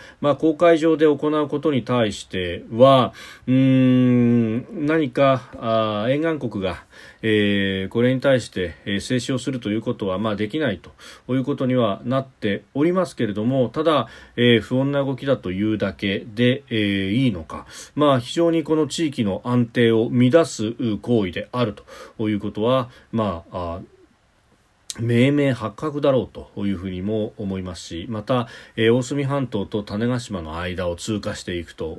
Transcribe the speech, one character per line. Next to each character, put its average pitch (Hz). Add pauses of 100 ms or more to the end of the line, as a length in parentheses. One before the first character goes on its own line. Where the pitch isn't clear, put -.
(220)
ま 143
あ、 143
公 156
海 170
上 160
で 151
行 147
う 151
こ 147
と 151
に 120
対 117
し -
て 90
は、 123 (340)
う 127
ー -
ん、 127
何 151
か、 135 (100)
あ、 110
沿 143
岸 151
国 101
が、 90 (360)
え 101
ー、 -
こ 117
れ 127
に 127
対 135
し -
て、 87 (100)
え 101
ー、 98
制 127
止 131
を 123
す 135
る 127
と 107
い 104
う 113
こ 120
と 104
は、 92
ま 110
あ、 104
で 107
き 147
な 135
い 90
と - (420)
い 131
う 131
こ 135
と 139
に 127
は 110
な 127
っ 135
て - (100)
お 143
り 175
ま 185
す -
け 117
れ 101
ど 107
も、 127
た 156
だ、 147 (300)
え 120
ー、 -
不 127
穏 135
な 139
動 135
き 139
だ 135
と 90
い 92
う 110
だ 98
け 101
で、 123
え 120
ー、 98
い 131
い 117
の 87
か。 - (380)
ま 147
あ、 127
非 123
常 170
に 165
こ 151
の 156
地 165
域 127
の 95
安 123
定 117
を 113
乱 127
す 110 (280)
行 117
為 87
で 92
あ 123
る 107
と -
い 107
う 101
こ 104
と 104
は、 123 (200)
ま 101
あ、 87
あ、 - (1160)
明 120
々 139
白 110
々 143
だ 143
ろ 120
う -
と 101
い 98
う 95
ふ 90
う 98
に 90
も 107
思 98
い 92
ま 90
す -
し、 85
ま 110
た、 120 (280)
え 113
ー、 120
大 127
隅 143
半 139
島 98
と 107
種 104
子 123
島 101
の 80
間 90
を 85
通 107
過 101
し -
て 92
い 82
く -
と -